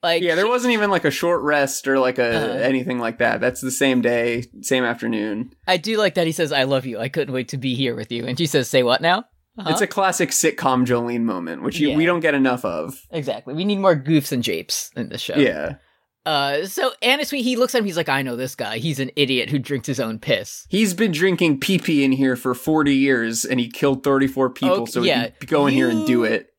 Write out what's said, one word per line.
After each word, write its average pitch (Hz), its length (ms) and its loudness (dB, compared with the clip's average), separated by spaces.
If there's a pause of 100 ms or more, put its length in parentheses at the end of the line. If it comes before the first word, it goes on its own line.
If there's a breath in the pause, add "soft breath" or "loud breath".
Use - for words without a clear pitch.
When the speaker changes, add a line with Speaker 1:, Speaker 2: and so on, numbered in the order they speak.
Speaker 1:
Like, 170 180 2
Speaker 2:
Yeah, 170 140 2
there 185 100 2
Speaker 1:
she 220 40 2
Speaker 2:
wasn't 247 240 2
even, 208 180 2
like, 180 140 2
a 147 60 4
short 175 300 0
rest 143 460 0
or, 135 100 4
like, 127 220 2
a, 117 160 2
Speaker 1:
Uh-huh. 113 240 -2
Speaker 2:
anything 127 400 0
like 120 180 -4
that. 113 240 2
That's 123 200 -2
the 131 100 -4
same 127 300 2
day, 120 420 0 (180)
same 127 220 0
afternoon. 117 680 -4 (160)
Speaker 1:
I 185 100 2
do 214 200 -2
like 208 180 2
that 170 120 2
he 165 60 -2
says, 156 180 -2
"I 139 120 2
love 131 220 0
you. 117 140 -8
I 120 100 -4
couldn't 139 240 -4
wait 127 160 -4
to 147 80 -8
be 127 160 -2
here 123 220 -2
with 107 160 -10
you." 117 140 -6
And 127 120 -4
she 165 80 0
says, 139 240 0
"Say 131 140 4
what 123 180 2
now?" 180 240 2 (320)
Uh-huh. 185 140 -4
Speaker 2:
It's 170 100 2
a 196 60 2
classic 185 420 0
sitcom 131 560 2
Jolene 120 380 0
moment, 85 400 -4
which - 160 -4
you, 147 140 2
we 151 100 2
Speaker 1:
Yeah. 165 80 2
Speaker 2:
don't 175 80 0
get 156 160 0
enough 131 280 2
of. 82 460 -6
Speaker 1:
Exactly. 131 460 -6
We 170 100 -4
need 202 140 0
more 190 160 6
goofs 143 360 0
and 123 120 -2
japes - 520 -6
in 120 140 -8
this - 120 -12
show. - 140 -6
Speaker 2:
Yeah. 87 400 0 (520)
Speaker 1:
Uh, 143 380 0
so 254 260 -2 (100)
Anasui, 277 400 0
he 247 140 0
looks 240 180 0
at 254 60 2
him, 214 60 0
he's 185 100 -4
like, 165 140 -2
"I 139 120 2
know 131 140 -4
this 127 180 -6
guy. 113 260 -6
He's 147 200 -4
an 131 160 -4
idiot 131 340 0
who 147 100 -2
drinks 135 280 -6
his 131 120 -4
own 113 200 -4
piss." - 480 -4
Speaker 2:
He's 202 260 0
been 190 200 0
drinking 160 480 2
pee-pee 165 420 2
in 135 80 4
here 131 240 2
for 123 180 -2
forty 147 440 2
years, 120 480 0
and 127 160 0
he 120 80 -4
killed 135 340 0
thirty-four 135 460 2
people, 156 320 0
Speaker 1:
Okay, 117 100 -8
Speaker 2:
so 120 120 -2
Speaker 1:
yeah. 135 200 2 (160)
Speaker 2:
he - 60 -14
can - 20 -18
go 143 200 4
in 135 60 2
here 131 160 4
and 110 160 0
do 127 60 2
Speaker 1:
You, 120 140 4
Speaker 2:
it. 110 220 -2 (120)